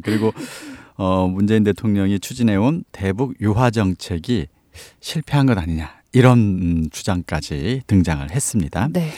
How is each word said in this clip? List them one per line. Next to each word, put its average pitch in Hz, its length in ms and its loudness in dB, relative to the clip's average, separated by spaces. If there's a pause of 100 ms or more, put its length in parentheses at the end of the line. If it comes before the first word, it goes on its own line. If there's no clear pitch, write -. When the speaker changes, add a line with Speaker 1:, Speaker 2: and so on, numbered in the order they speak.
Speaker 1:
그리고 110 260 0 (640)
어, 92 320 2
문재인 104 380 2
대통령이 101 540 0
추진해온 123 760 0
대북 98 480 -4
유화 107 300 2
정책이 95 760 -2 (540)
실패한 143 460 -2
것 117 100 2
아니냐, 80 320 -4 (240)
이런, 123 260 8
음, 87 500 0
주장까지 90 1000 -4
등장을 73 440 2
했습니다. 101 640 -2
Speaker 2:
네. 170 240 -2